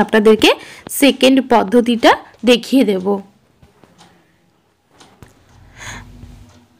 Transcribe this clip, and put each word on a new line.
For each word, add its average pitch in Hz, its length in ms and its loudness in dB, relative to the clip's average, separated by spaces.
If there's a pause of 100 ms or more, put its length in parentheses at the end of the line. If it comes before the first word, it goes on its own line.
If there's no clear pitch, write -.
আপনাদেরকে 220 460 2 (500)
সেকেন্ড 269 380 2 (140)
পদ্ধতিটা 233 600 0 (380)
দেখিয়ে 247 400 0
দেব। 185 160 -6 (3750)